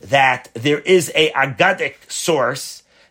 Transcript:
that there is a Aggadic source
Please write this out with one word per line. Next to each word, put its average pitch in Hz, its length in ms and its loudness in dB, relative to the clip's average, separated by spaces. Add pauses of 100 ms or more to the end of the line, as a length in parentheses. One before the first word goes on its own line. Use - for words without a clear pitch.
that 131 520 0
there 147 260 -2
is 180 360 2
a 156 160 2
Aggadic 156 800 -2
source 135 720 -4 (280)